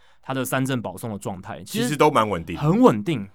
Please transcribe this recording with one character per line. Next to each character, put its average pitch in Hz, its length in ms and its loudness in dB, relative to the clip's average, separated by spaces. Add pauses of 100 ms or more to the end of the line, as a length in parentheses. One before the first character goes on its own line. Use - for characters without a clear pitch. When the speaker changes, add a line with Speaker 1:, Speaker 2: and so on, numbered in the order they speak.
(220)
Speaker 1:
他 - 120 -10
的 131 100 -2
三 131 220 -2
振 127 160 -2
保 95 160 -8
送 117 140 -8
的 98 80 -8
状 98 200 -8
态， 92 240 -12
其 185 140 -8
实 226 60 -2
Speaker 2:
其 247 80 -2
实 147 60 -4
都 151 120 6
蛮 117 180 4
稳 90 160 -2
定 85 120 -6
的。 - 60 -8
Speaker 1:
很 170 200 2
稳 135 220 6
定， 104 320 -4